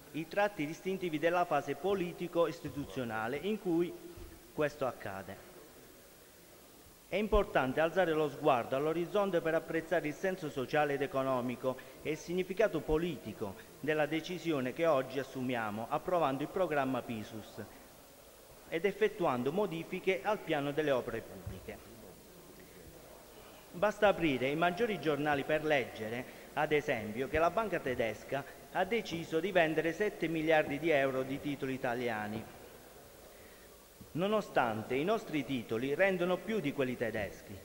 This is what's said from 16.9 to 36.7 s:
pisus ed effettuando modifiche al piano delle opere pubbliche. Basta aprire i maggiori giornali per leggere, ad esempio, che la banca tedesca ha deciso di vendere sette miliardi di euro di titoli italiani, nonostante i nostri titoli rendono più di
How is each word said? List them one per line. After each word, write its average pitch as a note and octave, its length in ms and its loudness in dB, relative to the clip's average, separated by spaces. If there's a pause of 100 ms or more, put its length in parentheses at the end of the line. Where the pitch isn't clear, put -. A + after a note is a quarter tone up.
pisus A2 600 -8 (1040)
ed E3 160 -2
effettuando E3+ 680 2
modifiche F#3 680 0
al G3+ 180 0
piano C#3+ 340 0
delle D3 180 2
opere A2+ 300 0
pubbliche. - 560 -10 (1900)
Basta G3+ 380 4
aprire C#3 400 4
i D3 80 0
maggiori F3 420 2
giornali C#3+ 460 2
per D#3 180 2
leggere, A#2+ 600 0 (300)
ad D3+ 180 2
esempio, B2 560 0
che D#3 100 2
la E3+ 120 4
banca F3+ 280 0
tedesca B2 640 -2 (300)
ha F3 100 2
deciso E3 560 0
di F#3 140 0
vendere D#3+ 400 4
sette G3+ 340 0
miliardi D#3 500 4
di D#3+ 120 0
euro C#3 340 4
di C3+ 160 -4
titoli C#3 340 -4
italiani, A#2 840 -2 (1500)
nonostante C#3 840 0
i C#3 80 2
nostri E3 420 0
titoli B2+ 480 -2
rendono F3+ 440 4
più G3+ 220 -2
di C#3+ 140 0